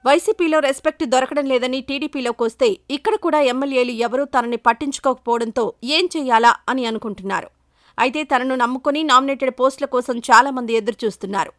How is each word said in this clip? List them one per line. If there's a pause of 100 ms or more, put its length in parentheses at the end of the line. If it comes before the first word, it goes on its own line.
వైసీపీలో
రెస్పెక్ట్
దొరకడం
లేదని
టీడీపీలోకి
వస్తే (280)
ఇక్కడ
కూడా (120)
ఎమ్మెల్యేలు (120)
ఎవరూ
తనని
పట్టించుకోకపోవడంతో (200)
ఏం
చెయ్యాలా (180)
అని
అనుకుంటున్నారు. (500)
అయితే
తనను
నమ్ముకుని
నామినేటెడ్
పోస్టుల
కోసం
చాలామంది
ఎదురుచూస్తున్నారు.